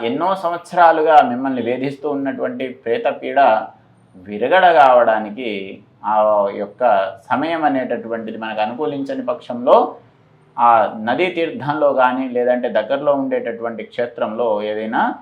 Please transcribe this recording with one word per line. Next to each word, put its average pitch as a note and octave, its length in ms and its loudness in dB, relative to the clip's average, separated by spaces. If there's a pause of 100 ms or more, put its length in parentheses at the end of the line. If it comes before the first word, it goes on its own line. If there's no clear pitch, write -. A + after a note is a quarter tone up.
ఎన్నో D#3 220 -2 (140)
సంవత్సరాలుగా E3 720 2 (160)
మిమ్మల్ని B2+ 360 -4
వేధిస్తూ C3+ 400 -4 (100)
ఉన్నటువంటి B2+ 480 -6 (180)
ప్రేతపీడ C3 560 -2 (880)
విరగడ C3 380 2 (140)
కావడానికి A#2 680 4 (640)
ఆ G#2+ 40 0 (460)
యొక్క G2+ 200 -8 (480)
సమయం D#3 400 -2
అనేటటువంటిది A2+ 720 -6
మనకు G#2+ 220 -6
అనుకూలించని C3+ 680 -6
పక్షంలో B2 440 0 (840)
ఆ A#2+ 120 4 (400)
నదీ D#3+ 180 0 (100)
తీర్థంలో D3 520 -2 (120)
కానీ, B2+ 240 0 (120)
లేదంటే B2 320 0 (100)
దగ్గరలో C#3 420 -2
ఉండేటటువంటి A#2 680 -6
క్షేత్రంలో A#2+ 580 -4 (220)
ఏదైనా A2 320 -4 (180)